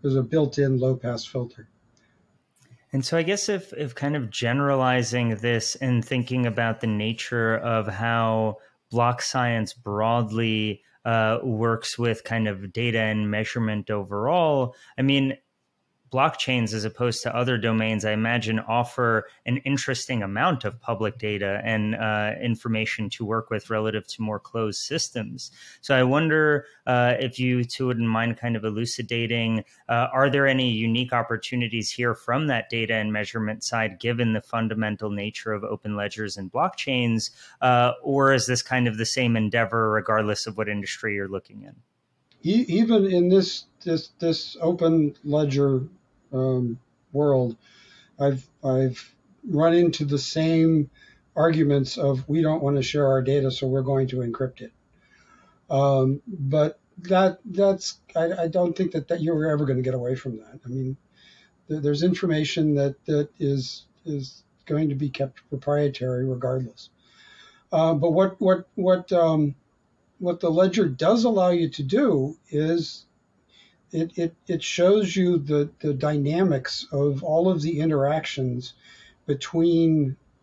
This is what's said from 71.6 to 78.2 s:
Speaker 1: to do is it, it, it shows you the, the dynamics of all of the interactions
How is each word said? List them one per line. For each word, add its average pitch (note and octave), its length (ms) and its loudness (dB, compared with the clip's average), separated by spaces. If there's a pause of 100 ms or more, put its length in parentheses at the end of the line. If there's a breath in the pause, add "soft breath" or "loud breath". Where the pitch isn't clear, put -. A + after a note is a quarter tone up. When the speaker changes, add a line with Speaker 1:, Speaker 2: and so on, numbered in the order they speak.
Speaker 1:
to - 120 -8
do D#3 560 2 (120)
is D#3 560 -2 (840 soft breath)
it, E3 260 -2
it, E3 180 -4 (120)
it F3 140 -2
shows F#3 540 2
you F3 240 2
the, D3 280 0 (120)
the D3 160 -2
dynamics D3 960 0
of C#3+ 320 0
all E3 260 2
of E3 140 0
the D#3+ 160 -2
interactions C#3 920 -2 (520 loud breath)